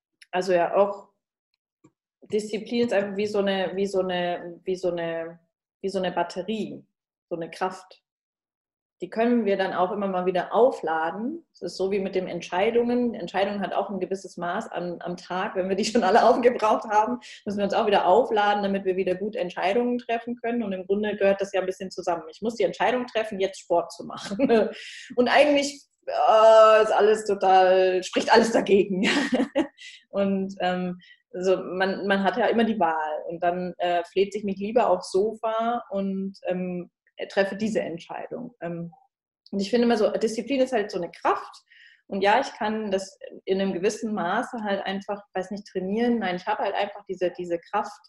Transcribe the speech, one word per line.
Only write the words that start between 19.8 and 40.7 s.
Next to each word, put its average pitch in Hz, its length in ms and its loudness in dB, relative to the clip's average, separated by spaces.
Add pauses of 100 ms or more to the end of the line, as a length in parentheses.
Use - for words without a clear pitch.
treffen 233 360 -6
können. 240 280 -4
Und 196 100 -4
im 185 120 -6
Grunde 208 300 -2
gehört 196 240 2
das 190 140 -6
ja 185 80 0
ein 185 40 -4
bisschen 185 260 -6
zusammen. 170 380 -4
Ich - 120 -20
muss 220 140 -4
die 202 80 0
Entscheidung 226 440 0
treffen, 214 320 -4
jetzt 190 220 -2
Sport 170 320 0
zu - 120 -14
machen. 117 340 -8
<laughs> 226 300 4 (460)
Und 247 140 4
eigentlich, 285 560 4 (200)
äh, 220 800 8
ist - 80 2
alles 214 340 4
total, 185 800 4
spricht - 300 0
alles 226 180 6
dagegen. 196 560 2 (520)
<laughs> - 500 -8
Und, 196 500 -2
ähm, 180 400 -2 (340)
also 185 300 2
man, 185 440 -2
man 196 160 2
hat 180 120 0
ja 220 120 2
immer 220 180 2
die 220 140 0
Wahl. 160 500 -2
Und 170 120 -10
dann, 180 360 -2
äh, 175 260 0
fleht 196 300 -2
sich 208 100 -6
mich 196 140 -4
lieber 214 320 2
aufs 185 220 -2
Sofa 220 800 -2
und, 196 480 -4 (100)
ähm, 180 420 -4 (300)
äh, - 80 -8
treffe 294 280 0
diese 220 260 -2
Entscheidung. - 800 -10
Ähm, 170 300 -10 (600)
und 196 80 -4
ich 196 100 -4
finde 240 160 2
immer 233 120 4
so, 208 140 2
Disziplin 226 500 -2
ist 254 120 0